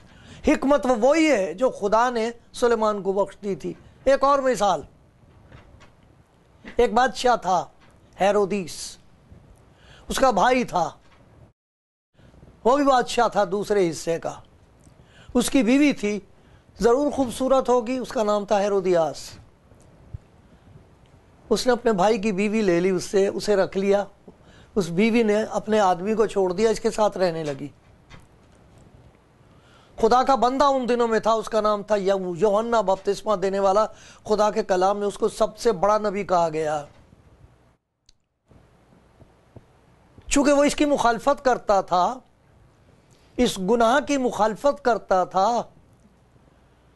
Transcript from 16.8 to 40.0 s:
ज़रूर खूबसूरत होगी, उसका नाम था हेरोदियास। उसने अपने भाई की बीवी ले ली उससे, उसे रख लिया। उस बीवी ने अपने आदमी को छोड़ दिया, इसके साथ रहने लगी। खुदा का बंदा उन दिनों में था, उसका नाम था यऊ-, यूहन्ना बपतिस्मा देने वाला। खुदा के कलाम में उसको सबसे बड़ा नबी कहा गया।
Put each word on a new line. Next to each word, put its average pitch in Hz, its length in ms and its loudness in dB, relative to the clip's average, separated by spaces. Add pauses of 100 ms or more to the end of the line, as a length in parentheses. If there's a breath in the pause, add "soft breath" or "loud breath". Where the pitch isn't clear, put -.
ज़रूर 247 300 2
खूबसूरत 262 580 0
होगी, 247 300 0
उसका 226 240 -4
नाम 208 220 -2
था 202 140 0
हेरोदियास। 180 800 -2 (2000)
उसने 240 240 0
अपने 240 180 0
भाई 208 280 2
की 214 120 -2
बीवी 208 300 0
ले 175 180 2
ली 190 120 0
उससे, 190 360 0
उसे 208 280 -2
रख 190 200 0
लिया। 196 320 0 (680 soft breath)
उस 175 140 -2
बीवी 220 340 2
ने 214 200 0
अपने 214 360 -2
आदमी 190 360 0
को 208 120 2
छोड़ 185 260 -2
दिया, 220 180 0
इसके 208 200 -4
साथ 208 260 -2
रहने 165 260 -2
लगी। 143 280 -10 (2250 soft breath)
खुदा 240 220 4
का 269 120 2
बंदा 262 320 2
उन 269 200 0
दिनों 240 200 0
में 220 140 0
था, 220 120 0
उसका 220 280 -2
नाम 208 220 0
था 214 120 -2
यऊ-, 190 400 -2
यूहन्ना 220 460 0
बपतिस्मा 190 540 -2
देने 196 240 -2
वाला। 196 260 2 (420 loud breath)
खुदा 208 240 2
के 214 120 -2
कलाम 196 340 0
में 202 100 -4
उसको 202 220 -4
सबसे 214 420 -2
बड़ा 202 260 0
नबी 202 260 -4
कहा 170 260 0
गया। 151 380 -6 (3500)